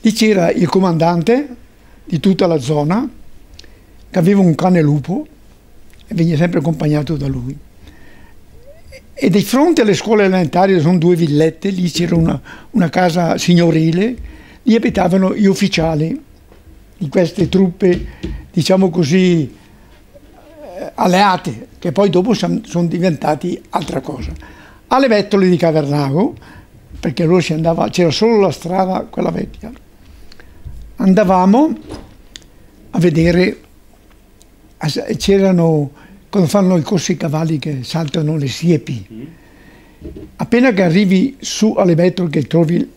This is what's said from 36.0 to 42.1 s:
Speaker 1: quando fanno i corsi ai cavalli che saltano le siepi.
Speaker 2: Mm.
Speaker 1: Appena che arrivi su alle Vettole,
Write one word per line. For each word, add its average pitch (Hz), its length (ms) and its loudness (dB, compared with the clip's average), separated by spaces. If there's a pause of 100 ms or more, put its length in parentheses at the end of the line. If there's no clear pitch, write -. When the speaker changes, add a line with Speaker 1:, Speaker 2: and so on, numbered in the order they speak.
Speaker 1:
quando 180 180 2
fanno 185 300 2
i 160 40 2
corsi 190 300 -2
ai 147 60 -2
cavalli 156 420 -4
che 135 240 -6
saltano 160 540 -4
le 139 100 -4
siepi. 127 640 -2
Speaker 2:
Mm. 113 120 -14 (1120)
Speaker 1:
Appena 240 340 2
che 190 120 0
arrivi 190 560 2
su - 360 -2
alle 180 200 2
Vettole, 175 340 0